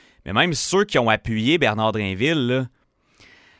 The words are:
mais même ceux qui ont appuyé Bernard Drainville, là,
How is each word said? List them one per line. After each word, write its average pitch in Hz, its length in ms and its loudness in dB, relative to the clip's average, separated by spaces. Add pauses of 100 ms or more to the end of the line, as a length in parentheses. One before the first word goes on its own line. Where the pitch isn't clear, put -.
(260)
mais 76 60 -10
même 151 220 2
ceux 190 320 0
qui 202 120 -2
ont 117 120 2
appuyé 113 480 0
Bernard 110 340 0
Drainville, 110 560 -2
là, 127 200 -2 (920)